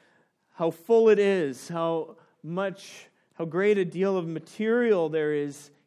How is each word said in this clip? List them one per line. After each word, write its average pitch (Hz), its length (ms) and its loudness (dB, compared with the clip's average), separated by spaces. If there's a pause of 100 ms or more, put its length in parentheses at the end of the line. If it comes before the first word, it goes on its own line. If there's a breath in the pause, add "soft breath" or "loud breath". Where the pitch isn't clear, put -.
(560 soft breath)
how 165 140 -2
full 226 380 4
it 208 100 6
is, 185 500 0
how 165 460 -4 (280 soft breath)
much, 185 680 -8 (260)
how 165 100 -8
great 196 340 0
a 185 80 -2
deal 185 320 -2
of 165 100 -4
material 214 800 0
there 151 240 -2
is 143 380 -6 (160 soft breath)